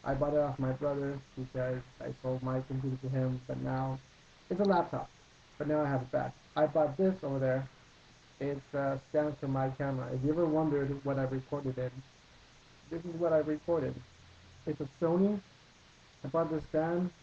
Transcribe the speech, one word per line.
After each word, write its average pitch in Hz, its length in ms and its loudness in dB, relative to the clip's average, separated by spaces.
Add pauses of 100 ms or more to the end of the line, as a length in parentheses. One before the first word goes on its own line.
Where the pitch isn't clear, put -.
I 139 120 -2
bought 143 200 2
it 147 60 6
off 139 180 2
my 131 140 0
brother 139 480 -2 (180)
because 127 440 -4 (180)
I 123 140 -8 (100)
sold 127 180 -2
my 131 200 -2
computer 131 400 -2
to 131 80 -6
him, 131 380 0
but 131 100 -4
now 131 420 -2 (500)
it's 180 120 0
a - 20 6
laptop. 180 460 2 (480)
But 147 100 -2
now 151 140 2
I 143 80 2
have 127 140 0
it - 60 -10
back. 131 240 -2 (220)
I 151 120 4
bought 147 280 2
this 190 260 2
over 139 160 -2
there. 131 300 0 (720)
It's, 139 340 -4
uh, 139 240 0 (120)
stands 151 300 0
for 139 100 -4
my 135 220 0
camera. 131 420 -4
If 131 100 -2
you 143 80 2
ever 170 140 4
wondered 143 580 2
what 139 160 0
I 135 40 2
recorded 131 540 -4
in, 127 140 -4 (1000)
this 165 140 -8
is 175 160 -8
what 165 140 2
I 156 60 6
recorded. 151 540 0 (720)
It's 156 140 -4
a 139 80 -4 (140)
Sony. 185 360 4 (880)
I 139 60 -8
bought 165 200 0
this 156 200 -2
stand. 170 420 0 (120)